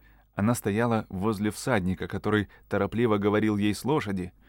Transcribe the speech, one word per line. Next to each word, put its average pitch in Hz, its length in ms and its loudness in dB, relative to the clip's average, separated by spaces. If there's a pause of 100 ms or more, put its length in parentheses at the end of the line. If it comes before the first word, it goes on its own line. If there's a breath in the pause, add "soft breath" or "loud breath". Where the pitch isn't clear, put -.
(340 soft breath)
Она 107 200 2
стояла 113 540 0
возле 101 420 -2
всадника, 95 560 -2
который 104 420 0 (200 soft breath)
торопливо 104 500 0
говорил 104 380 2
ей 104 180 2
с - 100 -12
лошади, 104 480 -2 (160 soft breath)